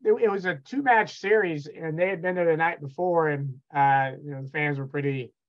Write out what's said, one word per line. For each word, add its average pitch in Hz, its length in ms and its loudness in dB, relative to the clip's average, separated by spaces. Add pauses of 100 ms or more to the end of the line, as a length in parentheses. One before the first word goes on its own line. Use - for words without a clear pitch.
it, 220 200 2
it 214 80 4
was 196 160 -4
a 180 80 0 (100)
two-match 247 560 0
series, 185 460 0
and 156 320 -8
they 185 100 2
had 190 140 -4
been 180 120 -2
there 175 160 0
the 160 60 4
night 165 240 -2
before, 165 480 0
and, 143 260 -4 (200)
uh, 139 380 4 (120)
you 147 60 -12
know, 139 120 -10
the 131 60 -12
fans 147 300 -2
were 135 80 -6
pretty, 139 440 -4 (180)